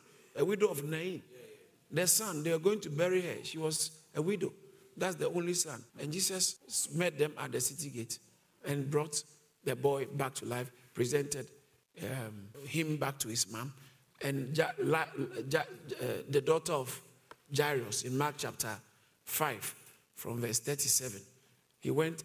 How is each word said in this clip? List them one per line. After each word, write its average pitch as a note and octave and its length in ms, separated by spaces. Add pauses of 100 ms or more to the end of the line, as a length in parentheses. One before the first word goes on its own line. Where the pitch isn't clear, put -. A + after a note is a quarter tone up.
(360)
a C#3+ 100
widow G3+ 220
of C#3+ 180
Nain, D#3+ 360 (680)
the F3 160
son, F3+ 340
they E3 100
were E3 80
going G3+ 220
to E3 80
bury F3+ 320
her. C#3+ 220
She - 140
was D#3 340 (240)
a D3+ 60
widow. F#3 320 (420)
That's F3+ 200
the D3 140
only F3 240
son. C#3 300 (160)
And C#3+ 140
Jesus - 800
met E3 240
them D3 200
at C3+ 140
the C3 80
city C#3 300
gate A#2 280 (460)
and C#3+ 260
brought D3+ 340 (400)
the B2 120
boy C3+ 300
back C3+ 300
to - 100
life, B2 260 (220)
presented, C#3 560 (520)
um, G#2+ 460 (180)
him D#3 300
back C#3 240
to B2 80
his A#2 240
mom. B2 220 (480)
And C#3 360
Ja-, D#3+ 200
La-, D#3+ 300 (420)
Ja-, D#3 100
uh, - 460 (240)
the C#3+ 120
daughter D#3+ 320
of C3 280 (540)
Jairus C3+ 480
in B2+ 140
Mark C#3+ 200
chapter A2 380 (500)
five, C3 500 (400)
from A#2 260
verse A#2 180
thirty-seven. B2+ 640 (580)
He C3 120
went D#3+ 340